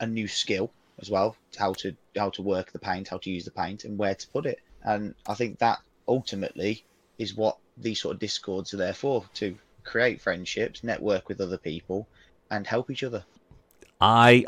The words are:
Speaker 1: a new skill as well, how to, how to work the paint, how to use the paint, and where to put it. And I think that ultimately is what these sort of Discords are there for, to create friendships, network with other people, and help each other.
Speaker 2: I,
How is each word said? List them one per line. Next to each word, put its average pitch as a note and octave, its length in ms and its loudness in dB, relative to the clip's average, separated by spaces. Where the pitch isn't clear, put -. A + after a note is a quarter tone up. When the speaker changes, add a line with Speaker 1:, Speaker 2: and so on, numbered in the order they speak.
Speaker 1:
a A#2 60 -2
new A2+ 200 -2
skill G2 440 -2
as F#2 100 -14
well, G#2 260 0
how F#2+ 160 0
to, F#2+ 200 -6
how G2+ 140 0
to - 120 -10
work F#2 300 -2
the - 60 -12
paint, F#2+ 300 -6
how F#2 100 -8
to - 120 -8
use F2 140 -6
the - 60 -14
paint, F#2+ 340 -6
and G#2 140 -8
where G2 160 2
to - 140 -10
put D3 180 -4
it. - 140 -4
And G#2 300 -2
I G#2 80 -4
think A#2 240 -4
that A#2 220 2
ultimately G#2+ 760 -2
is G#2 160 -6
what A2 240 0
these A2+ 240 -4
sort D#2 140 -4
of - 60 -10
Discords F#2+ 520 -6
are G2+ 40 -8
there F#2+ 180 -2
for, C3 300 -2
to G2 220 -4
create A#2+ 380 0
friendships, F2+ 640 -4
network G2+ 440 -2
with G2 120 -8
other F2+ 180 -4
people, F2+ 480 -6
and G#2 160 -4
help A#2+ 260 -2
each B2+ 100 -8
other. A#2 220 -6
Speaker 2:
I, A#2 460 10